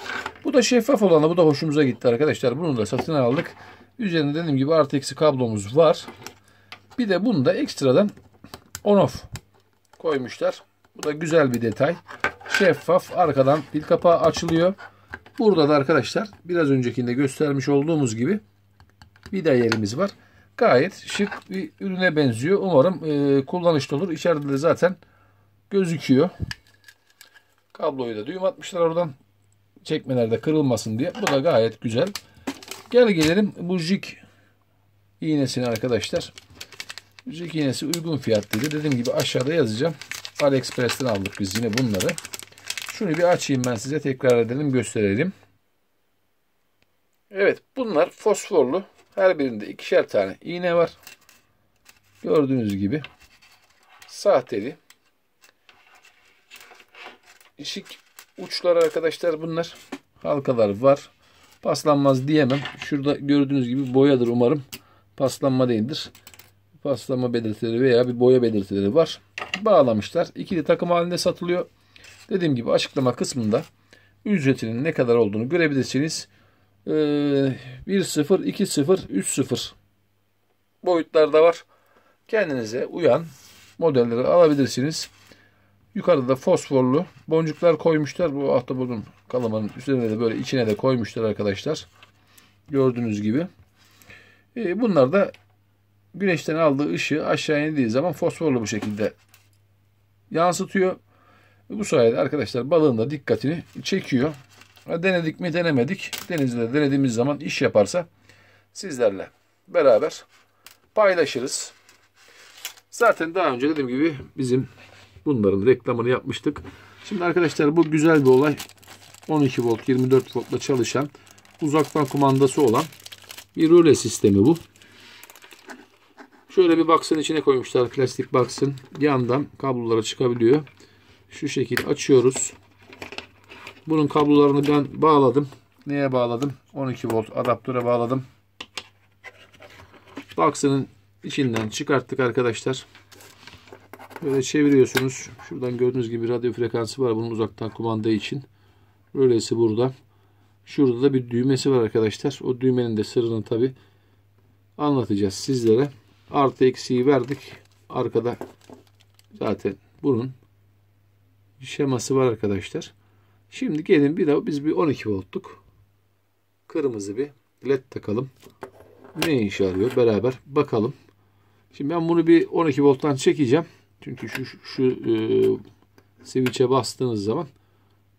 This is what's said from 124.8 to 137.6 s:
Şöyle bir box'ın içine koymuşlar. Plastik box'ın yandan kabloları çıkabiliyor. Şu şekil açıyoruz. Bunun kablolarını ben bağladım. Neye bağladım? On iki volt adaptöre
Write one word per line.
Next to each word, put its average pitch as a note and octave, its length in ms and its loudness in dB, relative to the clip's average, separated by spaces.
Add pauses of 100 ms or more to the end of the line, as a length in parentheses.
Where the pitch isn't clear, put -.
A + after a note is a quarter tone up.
Şöyle E3+ 300 4
bir D#3+ 100 2
box'ın D#3+ 300 2
içine D3+ 220 -2
koymuşlar. B2+ 480 2
Plastik B2+ 440 -4
box'ın C3+ 420 0 (240)
yandan C3+ 480 0 (120)
kabloları A#2 440 0
çıkabiliyor. A#2+ 600 2 (680)
Şu - 160 -8
şekil B2 400 -4
açıyoruz. C3 640 2 (1400)
Bunun D#3 180 2
kablolarını C#3+ 640 4
ben D3 340 0
bağladım. C#3+ 460 4 (380)
Neye C#3+ 260 -2
bağladım? B2 400 -2 (220)
On C3+ 160 -6
iki B2 180 -6
volt A2+ 280 -4
adaptöre A#2+ 480 -2